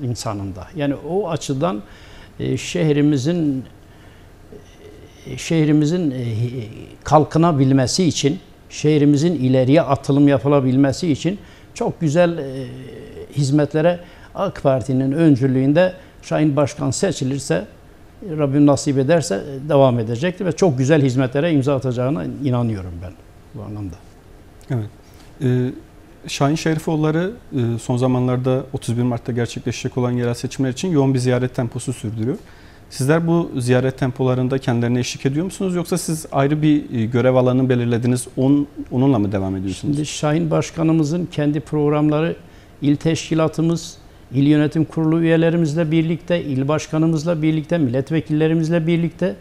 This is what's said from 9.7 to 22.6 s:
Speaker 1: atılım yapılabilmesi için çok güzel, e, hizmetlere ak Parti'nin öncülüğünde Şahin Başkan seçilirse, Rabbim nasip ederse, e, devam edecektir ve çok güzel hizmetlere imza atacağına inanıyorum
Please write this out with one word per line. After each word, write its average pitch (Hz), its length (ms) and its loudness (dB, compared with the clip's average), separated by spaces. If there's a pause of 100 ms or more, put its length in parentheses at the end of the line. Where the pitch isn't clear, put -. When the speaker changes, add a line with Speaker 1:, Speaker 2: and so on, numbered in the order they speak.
Speaker 1:
atılım 139 460 2
yapılabilmesi 139 840 2
için 165 280 -2 (340)
çok - 280 -6
güzel, 170 360 2
e, 135 280 -8 (680)
hizmetlere 151 680 2 (360)
ak - 280 -6
Parti'nin 131 480 2
öncülüğünde 143 840 4 (280)
Şahin 151 340 0
Başkan 143 360 -2
seçilirse, 151 760 -2 (720)
Rabbim 147 280 4
nasip 143 320 2
ederse, 151 380 2
e, 143 340 -8
devam 135 300 6
edecektir 123 460 -2
ve 170 60 0
çok 156 260 2
güzel 139 240 4
hizmetlere 135 500 2
imza 143 240 2
atacağına 131 500 -2 (180)
inanıyorum 113 480 -2 (120)